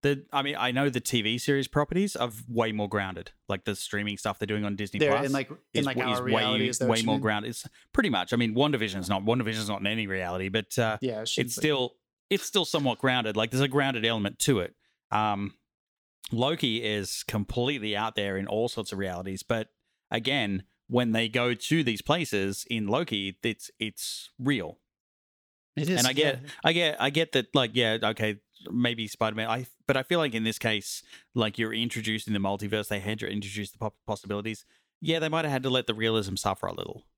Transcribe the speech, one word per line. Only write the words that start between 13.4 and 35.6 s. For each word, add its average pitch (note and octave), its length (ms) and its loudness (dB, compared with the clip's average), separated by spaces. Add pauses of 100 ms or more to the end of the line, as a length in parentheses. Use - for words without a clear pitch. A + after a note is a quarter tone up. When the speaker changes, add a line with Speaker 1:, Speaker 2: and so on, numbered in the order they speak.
Speaker 1:
there's B2+ 100 2
a C#3 80 2
grounded C3+ 360 0
element G#2+ 340 0
to B2+ 200 4
it. - 160 -4 (340)
Um, G#2 440 0 (800)
Loki A#2+ 500 0
is G#2+ 400 -2
completely A2+ 720 -2
out A2 220 -2
there G2+ 180 -2
in G2 120 -2
all A2 200 0
sorts A2+ 240 -6
of G2 60 -6
realities, F#2+ 440 -4
but A2+ 280 -2 (420)
again, A2+ 520 0 (240)
when A#2+ 260 2
they A2+ 160 2
go A#2+ 240 2
to D#3+ 300 2
these A2+ 180 0
places G#2 680 0
in A2 180 -2
Loki, G2+ 540 -2
it's, - 380 -2
it's - 580 -8
real. B2 420 0 (1000)
Speaker 2:
It D3+ 120 0
is, F3+ 100 2
Speaker 1:
And B2 80 4
I C3 60 2
get, C#3 300 2
Speaker 2:
yeah. D3 60 -16 (160)
Speaker 1:
I E3 80 6
get, E3 280 2
I C3 80 4
get D#3 220 0
that, B2+ 240 0
like, B2 180 4
yeah, A2+ 300 2
okay, G#2+ 360 0 (320)
maybe A#2 360 0
Spider-Man. A2 420 -2
I, B2 160 -2 (220)
but C3+ 100 6
I C3 60 2
feel F3 160 2
like C#3+ 160 2
in A2 80 2
this A2 160 0
case, G#2+ 420 -2 (320)
like, A2 240 0
you're A2+ 160 0
introducing A2 600 -2
the G2+ 60 2
multiverse, G2+ 500 -2
they G#2 100 -2
had G#2 200 -4
to G2 80 -6
introduce G2+ 440 -6
the - 80 -20
po-, A2 140 -6 (120)
possibilities. G#2 600 -6 (360)
Yeah, D#3+ 180 0
they D#3 100 0
might D#3 160 0
have D3 60 0
had C3 120 0